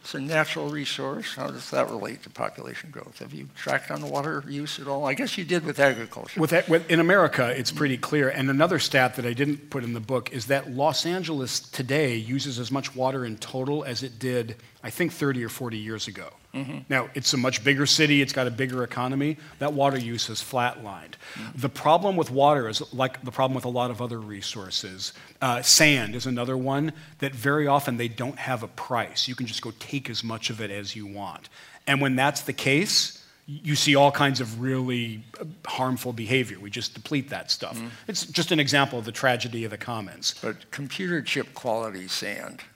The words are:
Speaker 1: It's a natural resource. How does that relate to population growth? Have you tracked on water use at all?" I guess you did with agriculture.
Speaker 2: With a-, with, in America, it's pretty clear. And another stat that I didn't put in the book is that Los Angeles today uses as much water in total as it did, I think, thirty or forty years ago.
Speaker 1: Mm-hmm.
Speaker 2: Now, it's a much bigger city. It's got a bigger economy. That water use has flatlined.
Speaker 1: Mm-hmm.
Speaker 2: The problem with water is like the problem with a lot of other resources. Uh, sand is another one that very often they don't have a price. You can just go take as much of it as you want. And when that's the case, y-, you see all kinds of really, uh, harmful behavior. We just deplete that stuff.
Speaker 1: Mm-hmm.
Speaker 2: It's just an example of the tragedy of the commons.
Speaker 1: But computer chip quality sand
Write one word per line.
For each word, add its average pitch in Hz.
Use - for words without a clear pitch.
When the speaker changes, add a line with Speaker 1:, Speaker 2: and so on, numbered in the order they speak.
Speaker 1:
It's -
a 139
natural 151
resource. 139
How 135
does 131
that 135
relate 107
to -
population -
growth? -
Have 135
you 139
tracked 135
on 151
water 143
use 143
at 139
all?" 139
I 131
guess 240
you 185
did 170
with 147
agriculture. 127
Speaker 2:
With 160
a-, 170
with, 165
in 165
America, 165
it's 123
pretty 147
clear. 143
And 139
another 156
stat 127
that 123
I 120
didn't 143
put 131
in 117
the 113
book 117
is 120
that 139
Los 147
Angeles 160
today 135
uses 123
as 120
much 135
water 131
in 110
total 139
as 123
it 117
did, 120
I 117
think, 175
thirty 131
or 113
forty 117
years 107
ago. 95
Speaker 1:
Mm-hmm. 135
Speaker 2:
Now, 131
it's 135
a 139
much 127
bigger 139
city. 147
It's -
got 131
a 120
bigger 127
economy. 139
That 151
water 139
use 117
has 110
flatlined. 104
Speaker 1:
Mm-hmm. 110
Speaker 2:
The 127
problem 175
with 147
water 139
is 110
like 131
the 120
problem 131
with 123
a 123
lot 123
of 113
other 117
resources. 98
Uh, 123
sand 127
is 123
another 127
one 139
that 139
very 143
often 139
they 120
don't 120
have 123
a 107
price. -
You 123
can 127
just 110
go 113
take -
as 113
much 113
of 110
it 104
as 101
you 107
want. 98
And 139
when 131
that's 139
the 131
case, -
y-, 147
you 147
see 143
all 139
kinds 135
of 113
really, 123
uh, -
harmful 127
behavior. 113
We 101
just 117
deplete 135
that -
stuff. 90
Speaker 1:
Mm-hmm. 117
Speaker 2:
It's -
just 165
an 156
example 139
of 107
the 117
tragedy 120
of 104
the 104
commons. 101
Speaker 1:
But 110
computer 160
chip 123
quality 110
sand -